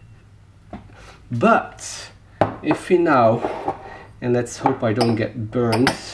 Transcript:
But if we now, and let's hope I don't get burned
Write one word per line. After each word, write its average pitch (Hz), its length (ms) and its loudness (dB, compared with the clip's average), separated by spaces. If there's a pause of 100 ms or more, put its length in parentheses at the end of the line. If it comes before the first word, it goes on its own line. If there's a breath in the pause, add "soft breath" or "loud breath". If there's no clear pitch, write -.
(1300 loud breath)
But - 800 0 (500 soft breath)
if - 280 -2
we 185 80 6
now, 131 840 2 (400 loud breath)
and 120 140 0
let's 123 240 -2
hope 135 260 0
I 113 80 2
don't 117 240 2
get 107 340 -4
burned 120 440 2 (200)